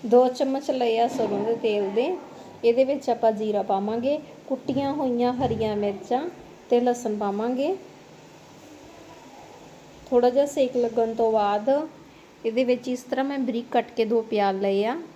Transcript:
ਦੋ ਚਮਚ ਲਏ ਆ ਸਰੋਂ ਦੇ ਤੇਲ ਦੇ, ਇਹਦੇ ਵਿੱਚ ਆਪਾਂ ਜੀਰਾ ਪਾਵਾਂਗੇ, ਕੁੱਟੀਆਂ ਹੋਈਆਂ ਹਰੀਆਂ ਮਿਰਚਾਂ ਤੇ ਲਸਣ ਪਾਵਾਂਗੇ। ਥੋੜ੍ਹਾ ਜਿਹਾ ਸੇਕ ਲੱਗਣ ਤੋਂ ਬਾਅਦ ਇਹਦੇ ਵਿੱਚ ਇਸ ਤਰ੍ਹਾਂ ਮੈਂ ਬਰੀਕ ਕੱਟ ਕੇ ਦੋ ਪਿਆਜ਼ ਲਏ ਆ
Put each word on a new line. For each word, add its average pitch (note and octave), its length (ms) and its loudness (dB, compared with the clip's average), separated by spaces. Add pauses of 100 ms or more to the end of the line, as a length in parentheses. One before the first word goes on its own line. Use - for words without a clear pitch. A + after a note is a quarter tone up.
ਦੋ B3 240 6
ਚਮਚ C4+ 420 -2
ਲਏ A#3+ 280 0
ਆ A#3 100 4
ਸਰੋਂ G#3 360 -2
ਦੇ A#3 100 0
ਤੇਲ G#3 360 0
ਦੇ, A#3 160 0 (580)
ਇਹਦੇ A#3 200 6
ਵਿੱਚ C4+ 260 -2
ਆਪਾਂ A3+ 220 4
ਜੀਰਾ G#3 300 -2
ਪਾਵਾਂਗੇ, A3 560 0 (300)
ਕੁੱਟੀਆਂ C#4 440 -2
ਹੋਈਆਂ B3 420 0
ਹਰੀਆਂ A3 420 -2
ਮਿਰਚਾਂ G#3 440 -2 (500)
ਤੇ A#3+ 100 4
ਲਸਣ A#3+ 380 0
ਪਾਵਾਂਗੇ। A#3+ 580 -2 (2250)
ਥੋੜ੍ਹਾ B3 200 6
ਜਿਹਾ C#4 160 2
ਸੇਕ C4+ 300 0
ਲੱਗਣ A3+ 380 0
ਤੋਂ A3+ 180 2
ਬਾਅਦ G#3 380 2 (760)
ਇਹਦੇ A#3 200 0
ਵਿੱਚ B3 240 0
ਇਸ B3 140 -4
ਤਰ੍ਹਾਂ C4+ 220 -2
ਮੈਂ C#4 140 -4
ਬਰੀਕ A#3+ 320 -4
ਕੱਟ A#3 200 0
ਕੇ A3+ 140 0
ਦੋ A3+ 180 2
ਪਿਆਜ਼ G3+ 400 0
ਲਏ G3 220 2
ਆ B3 120 -2 (200)